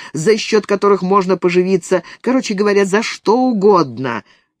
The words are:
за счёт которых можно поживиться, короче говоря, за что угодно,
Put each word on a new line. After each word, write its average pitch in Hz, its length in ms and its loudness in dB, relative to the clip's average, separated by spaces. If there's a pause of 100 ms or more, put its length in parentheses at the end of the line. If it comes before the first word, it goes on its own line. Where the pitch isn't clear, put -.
(140)
за 202 240 0
счёт 214 300 -2
которых 202 340 0
можно 185 360 0
поживиться, 180 680 0 (180)
короче 247 320 -2
говоря, 202 320 2
за 202 160 0
что - 380 -2
угодно, 165 840 0 (360)